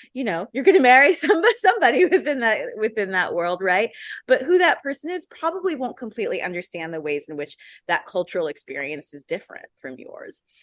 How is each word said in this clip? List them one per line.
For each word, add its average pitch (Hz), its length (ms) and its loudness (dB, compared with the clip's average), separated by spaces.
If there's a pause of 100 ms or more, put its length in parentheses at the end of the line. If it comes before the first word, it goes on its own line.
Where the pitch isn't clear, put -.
(120)
you 254 120 -8
know, 190 280 -4
you're 262 120 -6
gonna 311 160 6
marry 262 340 6
<laughs> - 80 -14
some-, 330 220 2 (140)
somebody 359 480 2
within 277 340 0
that, 214 260 -2 (100)
within 214 360 -4
that 180 200 -2
world, 175 300 -2
right? 190 280 0 (360)
But 254 160 2
who 339 160 4
that 339 240 2
person 285 280 -8
is 359 160 -8
probably 339 500 -6
won't 247 200 -8
completely 208 460 -8
understand 175 500 -10
the 160 80 -8
ways 147 280 -6
in 156 80 -12
which 147 200 -10 (300)
that 170 200 -2
cultural 175 420 -6
experience 143 640 -12
is 143 80 -20
different - 440 -12 (140)
from 131 160 -16
yours. - 460 -20 (200)